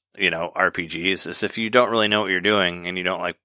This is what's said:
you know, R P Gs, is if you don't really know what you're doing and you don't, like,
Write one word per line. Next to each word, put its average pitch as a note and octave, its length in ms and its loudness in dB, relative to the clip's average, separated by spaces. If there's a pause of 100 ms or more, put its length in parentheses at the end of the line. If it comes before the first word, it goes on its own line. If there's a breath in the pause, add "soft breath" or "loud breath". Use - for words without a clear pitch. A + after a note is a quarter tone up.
(160)
you F#2+ 140 2
know, E2 240 -4
R F2+ 160 2
P E2+ 160 -6
Gs, E2+ 400 -2
is E2+ 160 -4
if G#2 160 -4
you A2 100 -2
don't A#2+ 220 4
really A2 180 2
know G#2+ 120 2
what F#2+ 100 -2
you're F#2 100 2
doing F2+ 460 2
and F2+ 100 -6
you F#2 60 -4
don't, F2+ 180 -2
like, F2 240 -6